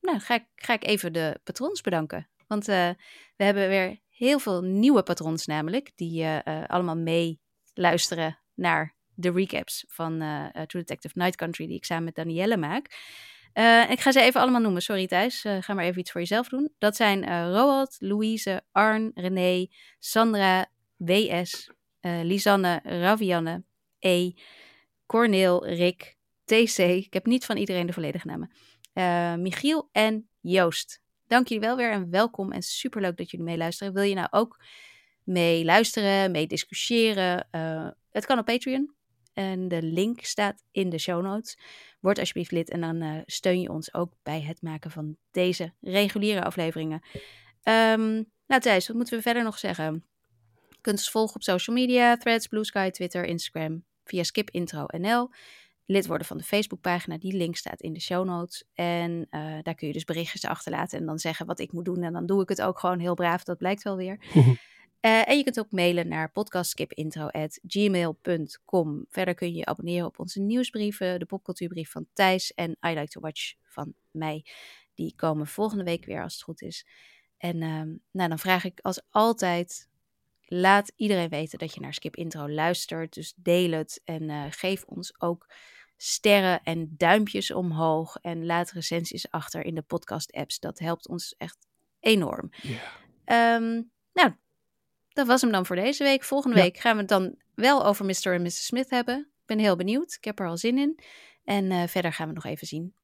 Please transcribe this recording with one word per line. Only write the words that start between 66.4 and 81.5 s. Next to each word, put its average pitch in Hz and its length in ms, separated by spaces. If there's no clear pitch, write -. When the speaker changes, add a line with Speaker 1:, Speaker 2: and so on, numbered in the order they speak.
Speaker 1:
at 151 400
gmail 180 460
punt 165 520
com. 156 460
Verder 180 240
kun 175 140
je 170 60
je 165 100
abonneren 175 420
op - 120
onze 180 220
nieuwsbrieven, 208 800
de 175 80
popcultuurbrief 175 640
van 156 220
Thijs 185 420
en 170 160
I 165 240
Like 151 120
to - 140
Watch - 420
van - 320
mij. 156 340
Die 160 220
komen 151 300
volgende 202 380
week 170 200
weer - 180
als - 100
het - 100
goed - 200
is. - 240
En, 170 240
ehm, 156 260
nou, 185 180
dan 160 100
vraag 185 260
ik 180 180
als 185 180
altijd, 190 800
laat 190 520
iedereen 190 320
weten 156 300